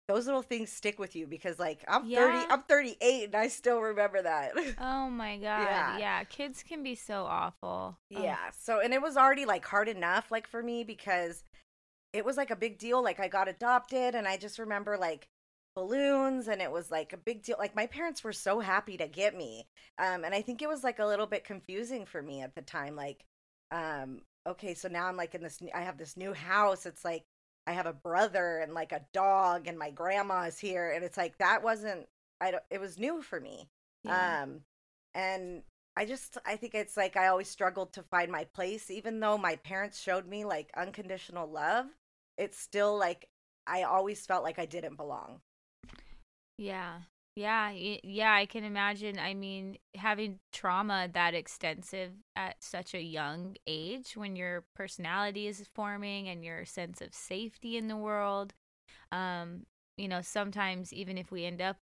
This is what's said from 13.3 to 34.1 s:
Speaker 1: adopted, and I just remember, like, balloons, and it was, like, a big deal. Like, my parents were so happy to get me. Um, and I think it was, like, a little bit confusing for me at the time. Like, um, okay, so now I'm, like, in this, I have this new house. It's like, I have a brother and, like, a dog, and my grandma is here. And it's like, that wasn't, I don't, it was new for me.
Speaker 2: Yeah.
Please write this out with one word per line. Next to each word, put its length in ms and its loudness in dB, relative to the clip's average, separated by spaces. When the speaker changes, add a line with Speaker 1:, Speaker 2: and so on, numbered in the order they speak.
Speaker 1:
adopted, 640 2
and 120 0
I 100 0
just 220 -10
remember, 380 0
like, 300 -2
balloons, 720 4
and 140 0
it 100 -2
was, 200 -2
like, 220 -2
a 40 -12
big 240 -4
deal. 160 -2
Like, 180 -2
my 120 2
parents 360 -4
were 100 -4
so 260 2
happy 380 0
to 100 0
get 280 2
me. 300 -8
Um, 260 0
and 120 0
I 80 2
think 180 -6
it 80 -2
was, 140 -2
like, 160 0
a 80 4
little 180 4
bit 180 -2
confusing 640 -6
for 160 -8
me 200 -8
at 120 -10
the 80 -12
time. 340 -6
Like, 280 -8
um, 500 -4
okay, 280 -6
so 120 -8
now 200 -2
I'm, 100 -2
like, 160 -4
in 80 -8
this, 180 -10
I 80 -4
have 160 -6
this 180 -12
new 180 -6
house. 520 4
It's 180 -12
like, 200 -2
I 60 -2
have 160 0
a 60 -4
brother 640 2
and, 160 -2
like, 160 -2
a 220 -4
dog, 540 6
and 120 -8
my 100 -4
grandma 540 2
is 160 -6
here. 320 0
And 120 0
it's 140 -6
like, 220 -2
that 240 6
wasn't, 420 -2
I 120 2
don't, 180 -2
it 100 -4
was 200 -8
new 240 -2
for 160 -8
me. 300 -14
Speaker 2:
Yeah. 400 2